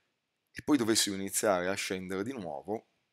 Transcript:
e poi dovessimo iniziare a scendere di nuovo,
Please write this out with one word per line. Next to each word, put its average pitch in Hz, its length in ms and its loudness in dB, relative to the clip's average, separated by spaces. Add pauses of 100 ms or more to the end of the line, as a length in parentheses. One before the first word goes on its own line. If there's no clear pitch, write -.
(520)
e - 120 -16
poi 101 120 2
dovessimo 107 400 4
iniziare 95 540 2
a 98 40 0
scendere 95 500 -4
di 127 100 -6
nuovo, 90 540 -8 (260)